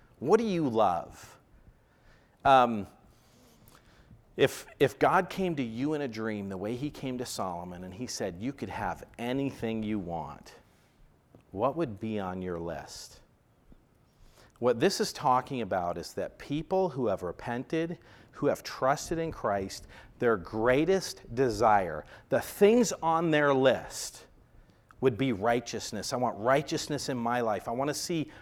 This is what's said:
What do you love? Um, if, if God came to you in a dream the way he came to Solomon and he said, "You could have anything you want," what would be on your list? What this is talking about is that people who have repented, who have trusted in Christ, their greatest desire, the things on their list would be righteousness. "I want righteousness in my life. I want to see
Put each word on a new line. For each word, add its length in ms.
What 180
do 80
you 240
love? 680
Um, 420
if, 280
if 200
God 300
came 260
to 80
you 300
in 80
a 60
dream 420
the 80
way 180
he 140
came 300
to 60
Solomon 580
and 100
he 140
said, 300
"You 140
could 180
have 340
anything 640
you 160
want," 560
what 240
would 240
be 200
on 220
your 180
list? 600
What 200
this 220
is 100
talking 500
about 360
is 160
that 240
people 520
who 180
have 160
repented, 760
who 160
have 160
trusted 560
in 120
Christ, 560
their 180
greatest 1000
desire, 680
the 100
things 540
on 280
their 220
list 720
would 160
be 160
righteousness. 800
"I 20
want 240
righteousness 680
in 80
my 240
life. 260
I 40
want 180
to 40
see 380